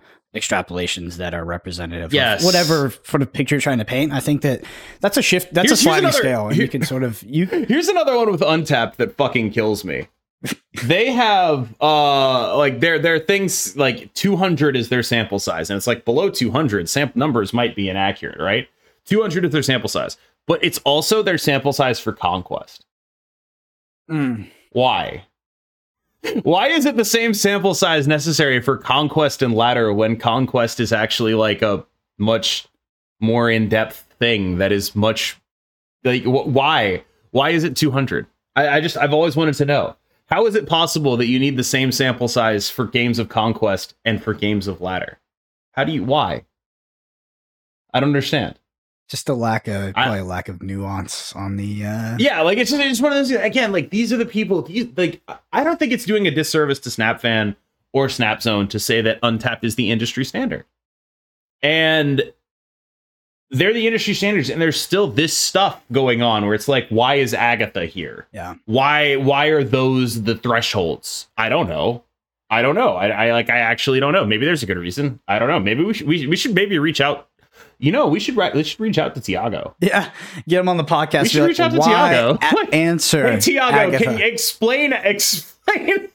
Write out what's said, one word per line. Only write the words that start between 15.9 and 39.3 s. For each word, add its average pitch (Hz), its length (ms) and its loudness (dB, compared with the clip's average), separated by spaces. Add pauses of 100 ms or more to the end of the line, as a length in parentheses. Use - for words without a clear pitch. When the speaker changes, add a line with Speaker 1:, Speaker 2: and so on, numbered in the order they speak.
Speaker 2:
below 156 240 2
two 113 220 -2
hundred, 104 360 0
sample 139 320 -2
numbers 117 320 0
might 117 240 0
be 98 140 -2
inaccurate, 98 500 -4
right? 101 300 -2 (360)
Two 208 160 2
hundred 180 220 -2
is 151 80 0
their 147 120 0
sample 123 260 0
size, - 260 -4 (320)
but 165 160 0
it's 170 220 -2
also 151 380 2
their 180 140 0
sample 139 360 0
size 131 260 0
for 110 140 -6
Conquest. - 720 -6 (1200)
Speaker 1:
Mm. 127 380 -4 (240)
Speaker 2:
Why? 117 540 0 (1160)
Why 185 240 2
is 311 180 2
it 277 100 0
the 226 100 2
same 233 280 0
sample 196 400 0
size 156 340 2
necessary 147 540 2
for 135 160 0
Conquest 143 640 0
and 120 120 2
Ladder 117 400 2
when 110 220 2
Conquest 120 640 0
is 113 140 0
actually, 110 400 0
like, 110 280 2
a 101 240 0 (320)
much 110 480 0 (540)
more 117 300 2
in-depth 110 560 0 (140)
thing 101 400 0
that 98 120 2
is 101 240 -2
much, 110 420 0 (680)
like, 123 180 0
wh-, 127 240 0
why? 127 560 2 (280)
Why 139 180 2
is 165 160 0
it 156 100 -4
two 147 160 2
hundred? 135 340 -2 (300)
I, 143 220 2
I - 40 4
just, 165 140 -4
I've 143 180 0
always 156 220 2